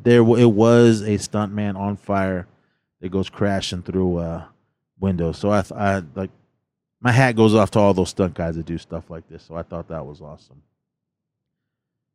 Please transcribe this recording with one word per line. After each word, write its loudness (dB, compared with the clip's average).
there 6
w-, 4
it 6
was 4
a -2
stunt -6
man -6
on -6
fire -4
that -10
goes -4
crashing -6
through -4
a -10
window. -2
So -4
I, 0
th-, -16
I, -4
like, -8
my 0
hat 2
goes 4
off 2
to 0
all 4
those -2
stunt -4
guys -6
that -10
do -8
stuff -16
like -20
this. -20
So -18
I -10
thought -14
that -12
was -20
awesome. -20